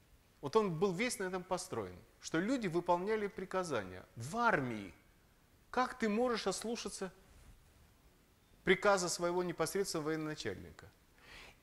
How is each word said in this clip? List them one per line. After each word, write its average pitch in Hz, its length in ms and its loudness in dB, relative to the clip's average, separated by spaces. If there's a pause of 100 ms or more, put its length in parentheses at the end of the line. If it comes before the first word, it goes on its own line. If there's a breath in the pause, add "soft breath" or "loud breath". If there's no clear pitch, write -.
(400)
вот 139 140 -4
он 196 240 4
был 190 140 2
весь 226 260 -2
на 196 60 -4
этом 185 180 -4
построен, 113 540 -4 (240)
что - 180 -2
люди 220 300 2
выполняли 180 580 2
приказания. 156 760 -4 (100)
В 135 220 -8
армии 135 580 2 (760)
как 247 280 0
ты 226 100 0
можешь 226 400 0
ослушаться 196 640 -4 (1500)
приказа 185 440 6
своего 175 340 0
непосредственного 165 640 0
военачальника? 110 800 -6 (760 loud breath)